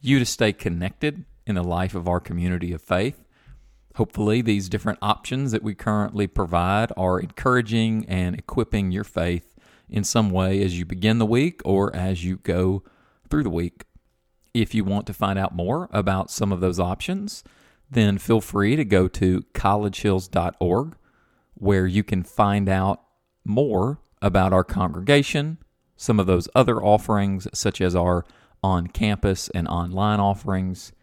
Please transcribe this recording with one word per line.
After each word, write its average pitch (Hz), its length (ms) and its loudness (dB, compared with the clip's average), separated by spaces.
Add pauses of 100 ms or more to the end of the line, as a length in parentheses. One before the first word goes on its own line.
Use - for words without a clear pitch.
you 135 180 4
to 123 60 2
stay 110 260 0
connected 95 720 -4 (240)
in 107 80 -2
the 90 80 -2
life 87 320 -2
of 87 140 -4
our 87 100 2
community 87 540 -4
of 78 80 -10
faith. 98 420 -2 (720)
Hopefully, 110 460 0
these 104 260 0
different 101 340 -4
options 123 520 -2
that 110 100 -2
we 107 100 -4
currently 104 540 -2
provide 92 680 0
are 90 200 2
encouraging 113 920 0
and 90 280 0
equipping 101 540 -2
your 104 140 -2
faith 87 460 -4 (380)
in 101 140 -2
some 107 280 2
way 95 320 2
as 87 160 -2
you 87 60 -4
begin 95 340 0
the 110 60 2
week 127 380 0
or 98 320 2
as 90 280 -2
you 90 140 -2
go 92 440 0 (480)
through 147 140 0
the 113 60 -2
week. 85 340 -4 (680)
If 113 220 -2
you 110 100 0
want 101 220 -2
to 101 80 -8
find 98 240 0
out 95 160 -2
more 101 380 -2
about 95 400 -2
some 101 200 -2
of 90 100 -2
those 90 180 0
options, 180 640 -4 (480)
then 107 260 4
feel 113 240 2
free 104 340 0
to 151 100 0
go 92 240 4
to 92 320 2 (120)
collegehills 98 800 0
dot 90 280 -2
org, 107 360 0 (580)
where 95 320 2
you 95 180 2
can 92 200 -2
find 101 440 2
out 95 360 0 (420)
more 117 540 0 (200)
about 95 340 2
our 95 100 4
congregation, 139 960 0 (360)
some 110 240 0
of 95 60 4
those 90 300 2
other 123 260 4
offerings, 101 720 2
such - 260 -4
as 90 160 2
our 87 300 2 (380)
on-campus 95 840 -2
and 85 180 -4
online 95 520 -2
offerings, 95 720 -2 (120)